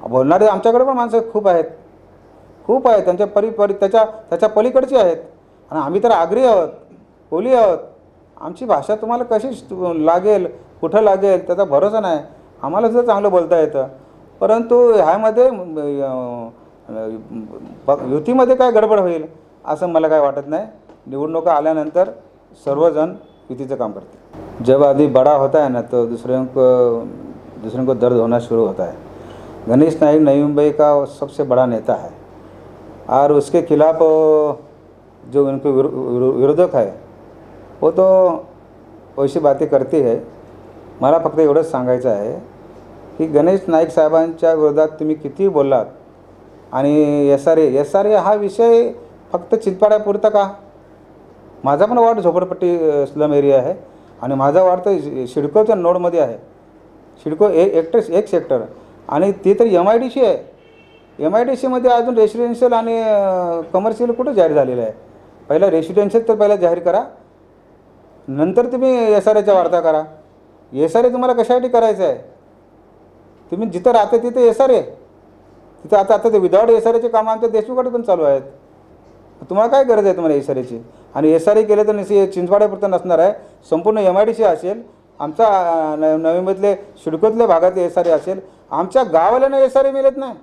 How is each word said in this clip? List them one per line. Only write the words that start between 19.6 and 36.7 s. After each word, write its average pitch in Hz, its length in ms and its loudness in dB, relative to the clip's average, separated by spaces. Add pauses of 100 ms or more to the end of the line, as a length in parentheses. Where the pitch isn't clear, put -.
असं 151 240 -6
मला 160 180 0
काय 156 120 2
वाटत 143 280 -2
नाही. 170 200 -8 (400)
निवडणुका 160 460 -2
आल्यानंतर 156 560 0 (560)
सर्वजण 156 480 0 (360)
युतीचं 131 260 -8
काम 117 160 -6
करतील. - 480 -20 (240)
जब 131 200 4
आदमी 143 240 4
बडा 131 260 4
होता 139 300 2
है 139 60 0
ना, 123 120 -4
तो 120 240 -2
दुसऱ्यांको, 127 960 0 (580)
दुसऱ्यांको 123 360 -4
दर्द 120 200 0
होना 117 260 0
शुरू 113 260 0
होता 95 180 -6
है. 85 100 -8 (760)
गणेश 156 320 2
नाईक 156 200 2
नवी 143 200 4
मुंबई 147 280 0
का 147 360 2 (140)
सबसे 147 240 -8
बड़ा 127 220 2
नेता 113 280 -4
है - 160 -8 (1000)
और 139 220 4
उसके 147 300 2
खिलाफ 156 340 2 (1400)
जो 139 140 2
उनके 139 240 -2
विरो-, 135 200 2
विरो-, 127 420 -2
विरोधक 147 420 2